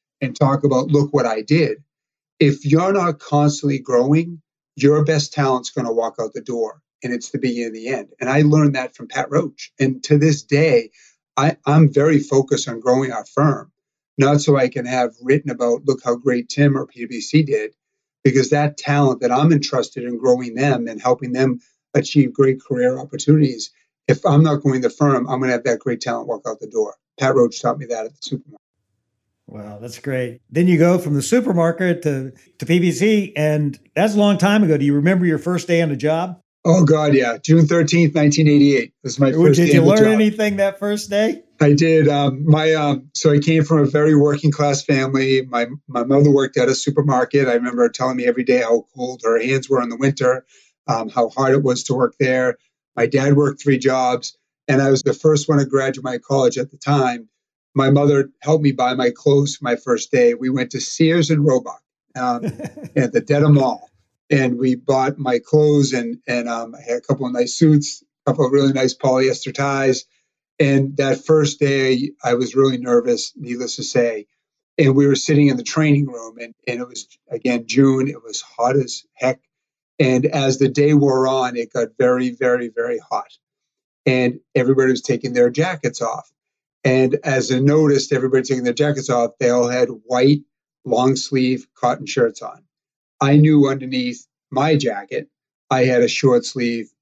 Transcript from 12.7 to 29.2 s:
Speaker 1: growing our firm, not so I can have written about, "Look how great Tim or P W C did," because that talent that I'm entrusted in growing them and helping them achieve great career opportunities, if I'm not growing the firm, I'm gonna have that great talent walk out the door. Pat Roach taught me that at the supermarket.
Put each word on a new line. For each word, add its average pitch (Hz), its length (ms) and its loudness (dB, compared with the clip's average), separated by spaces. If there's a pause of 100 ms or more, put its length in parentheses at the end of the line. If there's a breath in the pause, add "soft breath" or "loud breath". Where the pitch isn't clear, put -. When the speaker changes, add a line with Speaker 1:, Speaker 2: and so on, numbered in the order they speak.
Speaker 1:
growing 127 320 0
our 110 140 -10
firm, - 460 -2 (460)
not 143 220 4
so 147 180 2
I 127 120 2
can 123 160 -8
have 123 360 -2
written 135 300 0
about, 120 340 -2
"Look 135 180 -2
how 120 120 -2
great 120 340 -4
Tim 143 280 2
or 131 80 -8
P 120 160 -18
W 117 200 -12
C 151 220 -8
did," 110 320 -6 (480)
because 131 260 0
that 147 280 -2
talent 139 440 -2
that 123 100 -2
I'm 151 200 2
entrusted 131 520 -2
in 120 140 -8
growing 123 380 -2
them 123 320 -2
and 107 140 -4
helping 123 320 -2
them 127 260 0 (340 soft breath)
achieve 131 400 0
great 131 280 0
career 127 380 -2
opportunities, 147 720 0 (360)
if - 180 0
I'm 147 180 4
not 147 180 0
growing 131 200 -2
the 120 80 0
firm, 131 380 0
I'm 127 120 -4
gonna 127 140 -2
have 117 100 -4
that 117 160 -2
great 120 220 -6
talent 117 260 -8
walk 110 180 -8
out 110 140 -10
the 107 80 -16
door. 107 280 -6 (240)
Pat 135 160 0
Roach 120 260 0
taught 123 180 -4
me 131 80 -12
that 113 180 -8
at 113 60 -14
the - 100 -20
supermarket. - 380 -12 (920)